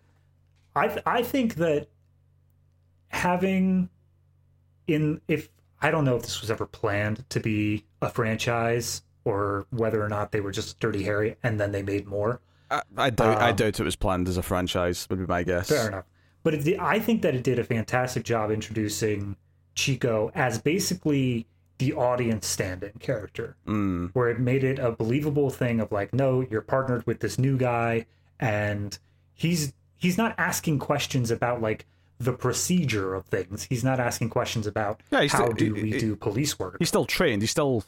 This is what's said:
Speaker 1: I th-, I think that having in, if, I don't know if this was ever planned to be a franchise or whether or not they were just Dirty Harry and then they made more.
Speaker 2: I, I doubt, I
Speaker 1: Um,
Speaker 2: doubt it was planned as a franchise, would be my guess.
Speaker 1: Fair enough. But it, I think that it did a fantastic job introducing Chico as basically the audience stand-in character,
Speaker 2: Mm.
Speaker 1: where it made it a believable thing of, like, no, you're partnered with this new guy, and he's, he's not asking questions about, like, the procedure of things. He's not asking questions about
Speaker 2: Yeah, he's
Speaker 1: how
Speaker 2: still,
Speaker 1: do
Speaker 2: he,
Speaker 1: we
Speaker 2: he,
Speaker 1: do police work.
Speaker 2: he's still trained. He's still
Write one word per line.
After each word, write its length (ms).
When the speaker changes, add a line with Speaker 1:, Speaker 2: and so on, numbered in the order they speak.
Speaker 1:
I 140
th-, 180
I 180
think 320
that 340
having 800
in, 400
if, 220
I 100
don't 140
know 100
if 80
this 180
was 100
ever 140
planned 640
to 80
be 440
a 80
franchise 920
or 460
whether 320
or 60
not 220
they 80
were 120
just 280
Dirty 240
Harry 400
and 160
then 120
they 120
made 240
more. 320
Speaker 2:
I, 120
I 140
doubt, 320
I 80
Speaker 1:
Um, 60
Speaker 2:
doubt 240
it 40
was 120
planned 320
as 100
a 60
franchise, 640
would 100
be 60
my 180
guess. 260
Speaker 1:
Fair 180
enough. 180
But 100
it, 260
I 200
think 240
that 120
it 80
did 160
a 40
fantastic 600
job 280
introducing 840
Chico 600
as 240
basically 880
the 140
audience 540
stand-in 520
character, 560
Speaker 2:
Mm. 460
Speaker 1:
where 160
it 100
made 240
it 160
a 120
believable 600
thing 280
of, 120
like, 220
no, 280
you're 200
partnered 440
with 140
this 180
new 200
guy, 480
and 580
he's, 380
he's 220
not 220
asking 400
questions 500
about, 320
like, 240
the 140
procedure 800
of 140
things. 420
He's 140
not 160
asking 320
questions 340
about 360
Speaker 2:
Yeah, 100
he's 120
Speaker 1:
how 120
Speaker 2:
still, 80
Speaker 1:
do 220
Speaker 2:
he, 80
Speaker 1:
we 80
Speaker 2:
he, 80
Speaker 1:
do 160
police 420
work. 220
Speaker 2:
he's 100
still 160
trained. 380
He's 80
still 360